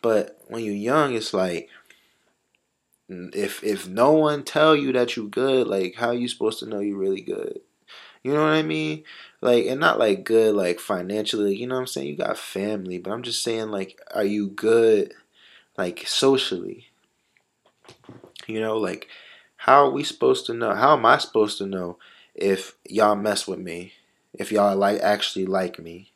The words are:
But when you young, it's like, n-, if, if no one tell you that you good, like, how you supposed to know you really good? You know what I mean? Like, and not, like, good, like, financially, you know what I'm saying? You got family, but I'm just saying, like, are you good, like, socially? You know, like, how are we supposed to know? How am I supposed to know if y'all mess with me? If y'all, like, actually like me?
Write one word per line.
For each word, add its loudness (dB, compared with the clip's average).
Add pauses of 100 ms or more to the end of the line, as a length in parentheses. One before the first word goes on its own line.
But 0
when -8
you -4
young, 0
it's -6
like, -2 (1400)
n-, -14
if, -4
if -2
no 4
one 2
tell 4
you 0
that 0
you -6
good, 2
like, -2
how -2
you -2
supposed -2
to -10
know -6
you -4
really -2
good? -8 (600)
You -2
know 2
what 4
I 2
mean? -4 (380)
Like, 4
and -2
not, 4
like, 2
good, 4
like, 0
financially, -2
you -6
know -4
what -4
I'm -6
saying? -6
You -8
got -4
family, -6
but -8
I'm -8
just -6
saying, -4
like, -8 (140)
are 0
you -2
good, 4 (640)
like, -6
socially? 0 (1600)
You -6
know, -2
like, -6 (480)
how 6
are 4
we -4
supposed 0
to -6
know? -2
How 4
am -2
I 6
supposed 0
to -6
know -8 (360)
if -2 (120)
y'all 4
mess -2
with -8
me? -12 (400)
If -8
y'all, 4
like, 2
actually 0
like -4
me? -18